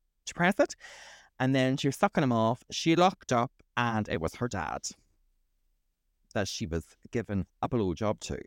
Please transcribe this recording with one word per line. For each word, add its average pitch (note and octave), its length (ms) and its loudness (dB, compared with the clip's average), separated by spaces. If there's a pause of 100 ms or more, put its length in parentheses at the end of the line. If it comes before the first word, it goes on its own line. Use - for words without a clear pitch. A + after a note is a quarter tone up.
(260)
to - 80 -10
press F3 260 4
it. - 160 0 (640)
And C3 140 2
then C3 240 2
she C#3+ 100 0
was C3+ 80 0
sucking F#3+ 260 2
him B2+ 100 2
off. A2+ 380 2
She - 260 0
looked F3+ 360 2
up A#2+ 180 2 (240)
and A2+ 360 0
it D#2+ 100 -2
was D#2+ 140 -2
her B2 140 -4
dad E2 340 -6 (1500)
that G2+ 120 0
she - 200 -6
was E2 180 -4 (260)
giving G2+ 360 -2 (160)
a - 60 -2
blowjob G#2 520 -2
to, - 260 -8